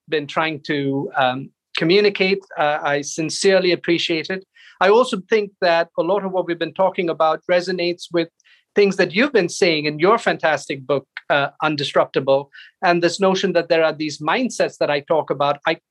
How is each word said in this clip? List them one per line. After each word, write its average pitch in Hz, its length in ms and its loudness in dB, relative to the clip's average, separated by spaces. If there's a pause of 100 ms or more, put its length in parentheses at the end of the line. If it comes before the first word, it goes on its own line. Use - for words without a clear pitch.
been 151 200 -4
trying 160 380 -4
to, 139 520 -4
um, 131 340 -2 (260)
communicate. 196 600 2 (180)
Uh, 151 260 0
I 143 180 0
sincerely 185 720 0
appreciate 170 580 -2
it. 190 140 -8 (360)
I 185 100 6
also 233 380 4
think 208 220 0 (100)
that 170 280 2 (100)
a 175 40 2
lot 190 220 0
of 190 60 -4
what 180 160 -2
we've 170 120 -4
been 165 160 -6
talking 185 360 0
about 160 400 0
resonates 180 640 -2
with 170 160 -2 (480)
things 196 200 4
that 175 160 0
you've 262 200 0
been 185 160 2
saying 160 380 0
in 151 120 -4
your 196 200 4
fantastic 156 680 -2
book, 135 200 -2 (240)
uh, 147 180 2 (140)
Undestructible, 143 840 0 (340)
and 175 200 2
this 170 160 0
notion 190 360 2
that 170 140 0
there 160 160 2
are 156 80 2
these 147 260 -6
mindsets 175 600 -2
that 151 120 0
I 147 100 0
talk 151 300 -2
about, 143 360 0
I, 165 120 -2 (120)